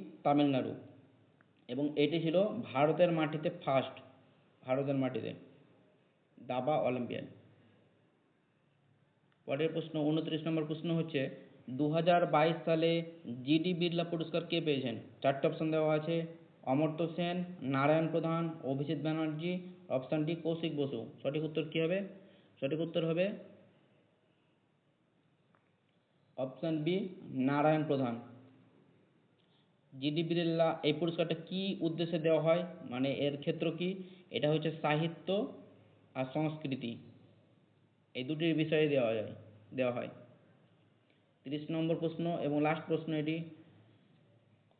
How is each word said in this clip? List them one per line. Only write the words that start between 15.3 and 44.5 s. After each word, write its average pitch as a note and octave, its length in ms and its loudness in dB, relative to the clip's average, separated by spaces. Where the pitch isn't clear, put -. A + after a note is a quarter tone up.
অপশন D#3 240 0
দেওয়া D#3 240 2
আছে। E3 300 0
অমর্ত্য D3+ 460 0
সেন, F3 360 -2
নারায়ণ C#3+ 460 4
প্রধান, E3 420 0
অভিজিৎ C#3 380 -2
ব্যানার্জি, D#3 520 -2
অপশন D3+ 340 0
ডি E3 120 -2
কৌশিক E3 420 -2
বসু। C3 280 -2
সঠিক D3+ 200 0
উত্তর D#3 200 -2
কী D#3+ 180 -2
হবে? F3 200 0
সঠিক D3 180 0
উত্তর E3 260 0
হবে E3 200 2
অপশন D3+ 460 -2
বি F#3 260 0
নারায়ণ C#3+ 640 4
প্রধান। B2+ 320 0
জিডি D3+ 240 0
বিড়লা E3 600 2
এই D3 100 4
পুরস্কারটা E3 420 0
কী F#3+ 440 -4
উদ্দেশ্যে E3 400 -2
দেওয়া D#3 220 4
হয়, E3 220 4
মানে B2+ 240 -2
এর C#3+ 240 -2
ক্ষেত্র D#3+ 340 -2
কী? F3+ 320 -4
এটা D3+ 200 0
হচ্ছে D#3 200 0
সাহিত্য E3 840 0
আর C3 200 -2
সংস্কৃতি, C3+ 640 -4
এই B2+ 100 -6
দুটির D#3 320 0
বিষয়ে D3+ 320 4
দেওয়া B2+ 260 4
যায়, G#2+ 180 -4
দেওয়া B2+ 180 2
হয়। A#2+ 160 -6
তিরিশ D3+ 280 -6
নম্বর D#3+ 240 0
প্রশ্ন E3 460 -2
এবং D3 200 0
লাস্ট D#3+ 260 2
প্রশ্ন D#3 260 -2
এটি, D#3 240 0